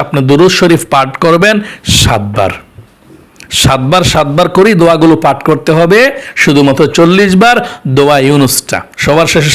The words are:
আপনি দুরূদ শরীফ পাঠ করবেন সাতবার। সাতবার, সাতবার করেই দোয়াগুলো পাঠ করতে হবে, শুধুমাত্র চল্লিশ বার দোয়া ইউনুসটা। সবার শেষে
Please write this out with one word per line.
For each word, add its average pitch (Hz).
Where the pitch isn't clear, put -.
আপনি 143
দুরূদ 165
শরীফ 156
পাঠ 135
করবেন 170
সাতবার। 101
সাতবার, 135
সাতবার 156
করেই 196
দোয়াগুলো 165
পাঠ -
করতে 151
হবে, 175
শুধুমাত্র 139
চল্লিশ 185
বার 240
দোয়া 143
ইউনুসটা। 135
সবার 156
শেষে 151